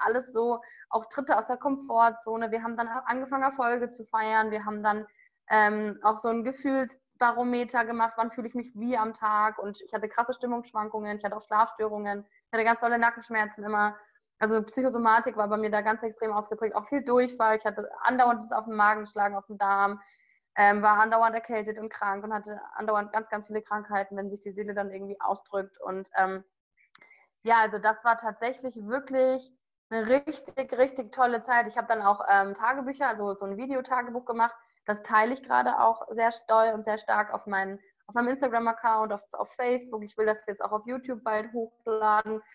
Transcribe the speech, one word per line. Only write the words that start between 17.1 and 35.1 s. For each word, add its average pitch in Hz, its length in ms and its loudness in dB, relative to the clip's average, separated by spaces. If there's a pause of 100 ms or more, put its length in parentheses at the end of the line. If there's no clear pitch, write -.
Ich 220 80 -8
hatte 208 240 -4 (140)
andauernd 240 380 4
das 220 100 -16
auf 220 140 -4
dem 226 100 -8
Magen 214 280 4
geschlagen, 202 340 -2
auf 196 100 -8
dem 202 120 -14
Darm, 202 420 2 (540)
ähm, 202 280 6
war 208 160 6
andauernd 226 360 4
erkältet 214 440 -4
und 220 100 -10
krank 202 360 -6
und 220 100 -6
hatte 208 260 -10 (140)
andauernd 208 360 -2
ganz, 214 200 -4
ganz 208 160 -6
viele 214 160 -6
Krankheiten, 202 560 -4
wenn 196 100 -6
sich 202 120 -10
die 202 120 -12
Seele 202 220 -8
dann 202 160 -4
irgendwie 196 280 -12
ausdrückt. 196 600 -6
Und, 190 340 -8
ähm, 190 300 0 (1000)
ja, 226 180 4
also 214 180 0
das 214 260 0
war 233 140 4
tatsächlich 240 580 -6 (100)
wirklich 262 640 0 (380)
eine 226 180 -2
richtig, 269 680 -2
richtig 254 360 0
tolle 240 300 2
Zeit. 240 260 2
Ich 220 100 -4
hab 233 100 -4
dann 220 140 0
auch, 202 260 4
ähm, 196 240 4
Tagebücher, 269 560 -2
also 208 260 -2
so 202 120 -8
ein 196 100 -8
Videotagebuch 254 720 -4
gemacht. 233 280 0 (300)
Das 208 180 -4
teile 226 300 2